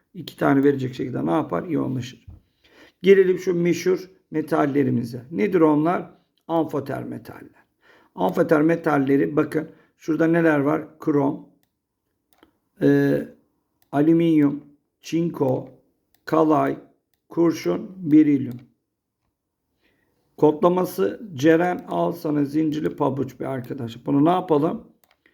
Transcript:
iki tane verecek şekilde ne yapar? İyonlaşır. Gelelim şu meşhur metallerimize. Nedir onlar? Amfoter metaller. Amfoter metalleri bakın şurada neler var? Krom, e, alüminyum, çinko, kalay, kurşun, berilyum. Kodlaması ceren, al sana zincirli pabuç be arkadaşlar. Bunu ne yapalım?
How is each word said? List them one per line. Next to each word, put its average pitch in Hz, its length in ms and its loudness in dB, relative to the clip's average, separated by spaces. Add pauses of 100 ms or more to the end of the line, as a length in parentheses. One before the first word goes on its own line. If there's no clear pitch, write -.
(140)
iki 160 240 -16
tane 143 260 2
verecek 131 300 0
şekilde 131 320 -6
ne 165 60 -2
yapar? 170 360 -4
İyonlaşır. 131 580 -6 (760)
Gelelim 185 380 6
şu 190 140 -2
meşhur 175 560 0 (220)
metallerimize. 135 920 -2 (100)
Nedir 185 300 0
onlar? 160 500 2 (360)
Amfoter 143 560 -4
metaller. - 640 -16 (500)
Amfoter 175 460 2
metalleri 151 720 0
bakın 151 320 -2 (300)
şurada 160 300 -2
neler 160 320 2
var? 151 400 -2
Krom, 143 480 -2 (1300)
e, 143 400 2 (680)
alüminyum, 151 720 2 (380)
çinko, 143 680 -4 (560)
kalay, 151 520 2 (520)
kurşun, 175 680 -2
berilyum. 143 640 2 (1800)
Kodlaması 180 960 0
ceren, 165 540 2
al 175 240 -2
sana 151 340 -2
zincirli 151 500 -2
pabuç 139 440 -4
be 139 80 -8
arkadaşlar. 127 580 -10
Bunu 143 200 2
ne 165 40 4
yapalım? 175 540 0 (500)